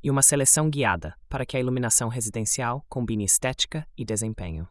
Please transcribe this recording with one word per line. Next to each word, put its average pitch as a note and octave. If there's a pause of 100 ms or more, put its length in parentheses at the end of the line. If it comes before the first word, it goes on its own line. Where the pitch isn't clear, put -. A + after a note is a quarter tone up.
e C#3
uma C3+
seleção D3
guiada F#2+ (140)
para C3
que -
a C3
iluminação B2
residencial A#2
combine A2
estética - (100)
e A#2+
desempenho. G#2